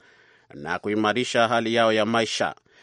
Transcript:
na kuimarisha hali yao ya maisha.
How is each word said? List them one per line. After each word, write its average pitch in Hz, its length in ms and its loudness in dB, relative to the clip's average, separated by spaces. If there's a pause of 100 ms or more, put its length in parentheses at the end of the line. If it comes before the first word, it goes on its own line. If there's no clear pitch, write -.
(540)
na 78 240 -8
kuimarisha 107 680 0
hali 117 260 0
yao 117 180 4
ya 107 140 2
maisha. 113 480 -2 (280)